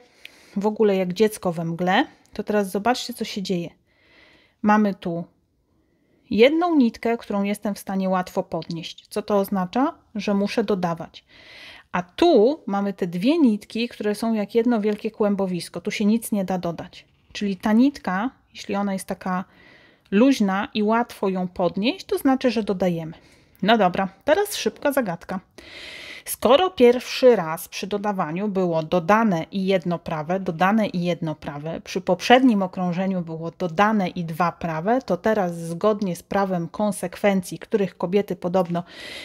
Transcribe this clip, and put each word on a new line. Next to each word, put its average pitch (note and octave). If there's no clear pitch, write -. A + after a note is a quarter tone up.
w G3
ogóle G#3+
jak F#3
dziecko G#3+
we E3
mgle, F3+
to G#3
teraz G#3
zobaczcie, A#3
co A3+
się -
dzieje. F3
Mamy G#3
tu E3+
jedną D#4+
nitkę, A#3
którą G3+
jestem G3+
w -
stanie F#3+
łatwo F#3
podnieść. -
Co G#3
to G#3
oznacza? G3+
Że G#3
muszę G3+
dodawać. F3
A F3+
tu D4
mamy G3+
te F#3+
dwie G3+
nitki, A3+
które G#3
są A3+
jak G#3
jedno A#3
wielkie G#3+
kłębowisko. F#3+
Tu G#3
się G#3+
nic A3+
nie G3+
da F#3
dodać. F3
Czyli G3+
ta G#3+
nitka, A3+
jeśli -
ona G3+
jest F#3+
taka F#3
luźna G#3
i G#3+
łatwo A3
ją F#3
podnieść, G3
to G4
znaczy, C4
że A3
dodajemy. F3+
No A3
dobra, F#3
teraz G4
szybka -
zagadka. F#3+
Skoro C#4+
pierwszy A#3+
raz E3
przy -
dodawaniu G3
było F3
dodane F3+
i F#3+
jedno F3+
prawe, E3
dodane F#3+
i F3
jedno E3
prawe, D3+
przy -
poprzednim A3+
okrążeniu F3+
było E3
dodane F#3+
i F3
dwa E3
prawe, F3
to F3
teraz F#3+
zgodnie F3
z -
prawem F#3+
konsekwencji, F#3+
których -
kobiety F#3+
podobno F3